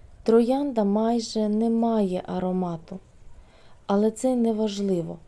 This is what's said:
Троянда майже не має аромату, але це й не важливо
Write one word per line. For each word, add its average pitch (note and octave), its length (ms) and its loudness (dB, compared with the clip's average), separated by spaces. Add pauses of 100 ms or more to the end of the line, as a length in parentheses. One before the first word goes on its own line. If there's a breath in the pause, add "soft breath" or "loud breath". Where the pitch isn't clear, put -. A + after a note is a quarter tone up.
(220 soft breath)
Троянда A#3+ 600 2
майже A3 640 0
не A3 220 0
має A3 560 0
аромату, F3+ 720 -4 (880 soft breath)
але G#3 240 2
це B3+ 220 0
й B3 40 0
не A3+ 160 2
важливо G3 760 -2